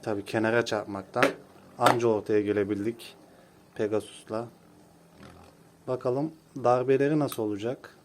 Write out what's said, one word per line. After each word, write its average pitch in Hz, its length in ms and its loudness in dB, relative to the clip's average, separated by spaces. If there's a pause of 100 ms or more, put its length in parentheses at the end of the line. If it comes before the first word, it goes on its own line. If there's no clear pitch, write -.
Tabii 101 220 -4
kenara 113 400 2
çarpmaktan 104 600 -2 (540)
anca 120 300 4
ortaya 107 320 2
gelebildik 101 760 -2 (580)
Pegasus'la. 110 760 -4 (1400)
Bakalım 131 440 -2 (320)
darbeleri 135 540 4
nasıl 131 240 -2
olacak? 107 640 -6